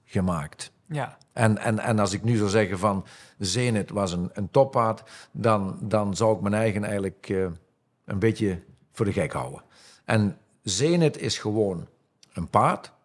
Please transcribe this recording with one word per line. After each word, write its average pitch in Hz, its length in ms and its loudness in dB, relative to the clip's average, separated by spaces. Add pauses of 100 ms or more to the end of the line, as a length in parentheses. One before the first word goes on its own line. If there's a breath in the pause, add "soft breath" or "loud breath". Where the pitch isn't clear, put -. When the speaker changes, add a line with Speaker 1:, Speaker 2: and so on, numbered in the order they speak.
Speaker 1:
gemaakt. 90 680 -4 (140)
Speaker 2:
Ja. 147 300 -8 (160)
Speaker 1:
En, 110 260 4
en, 110 200 0
en 110 200 0
als 101 140 2
ik 101 100 -4
nu 117 140 2
zou 104 120 2
zeggen 98 300 2
van: 98 260 0 (340 loud breath)
"Zenit 107 520 -2
was 101 220 -2
een, 87 200 -2
een 98 180 -8
toppaard", 120 520 2 (300 loud breath)
dan, 104 480 0
dan 104 360 -2
zou 110 200 4
ik - 40 -8
mijn 101 140 0
eigen 107 300 0
eigenlijk, 101 440 -6
eh, 95 180 -2 (580)
een - 140 -6
beetje 101 440 0 (300)
voor - 120 -2
de 98 80 0
gek 85 200 -2
houden. 65 300 -8 (420 loud breath)
En 107 340 2 (240)
Zenit 147 560 2
is 127 200 -4
gewoon 101 480 -2 (460)
een 85 160 -6
paard - 440 2 (120)